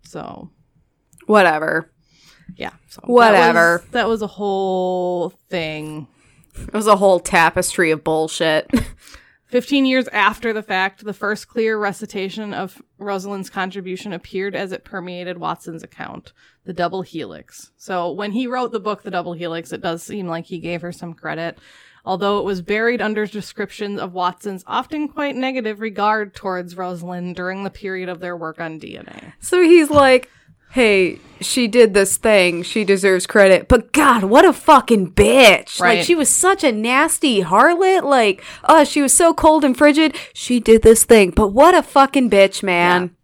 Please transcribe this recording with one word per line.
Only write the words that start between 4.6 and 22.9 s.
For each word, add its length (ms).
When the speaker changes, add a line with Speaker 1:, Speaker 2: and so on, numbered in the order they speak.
Speaker 1:
thing. 580
Speaker 2:
It 180
was 140
a 80
whole 240
tapestry 720
of 140
bullshit. 680
<laughs> 760
Speaker 1:
Fifteen 380
years 280
after 400
the 100
fact, 400
the 100
first 360
clear 280
recitation 760
of 280
Rosalind's 520
contribution 640
appeared 420
as 160
it 140
permeated 540
Watson's 440
account, 480
The 100
Double 280
Helix. 760
So 360
when 200
he 160
wrote 240
the 80
book, 240
The 80
Double 220
Helix, 400
it 80
does 220
seem 240
like 180
he 140
gave 240
her 100
some 200
credit, 460
although 320
it 60
was 180
buried 400